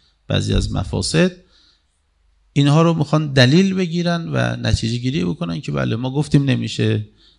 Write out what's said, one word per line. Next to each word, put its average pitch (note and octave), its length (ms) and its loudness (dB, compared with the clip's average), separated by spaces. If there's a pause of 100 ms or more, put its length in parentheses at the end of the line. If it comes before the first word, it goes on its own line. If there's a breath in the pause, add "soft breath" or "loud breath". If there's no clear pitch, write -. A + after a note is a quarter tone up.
(260 soft breath)
بعضی G2+ 280 -2
از G2+ 180 0
مفاسد، G#2+ 600 0 (1200 soft breath)
اینها C#3+ 300 4
رو E3 120 4
می‌خوان D#3 380 -2
دلیل D3+ 420 4
بگیرن E3+ 580 -2
و A#2+ 240 -2
نتیجه A#2 420 -2
گیری C3+ 260 -2
بکنن E3+ 360 -6
که D3 120 -8
بله، C3 240 -2
ما B2+ 140 -6
گفتیم C#3+ 340 2
نمیشه، A2+ 640 -2 (300 soft breath)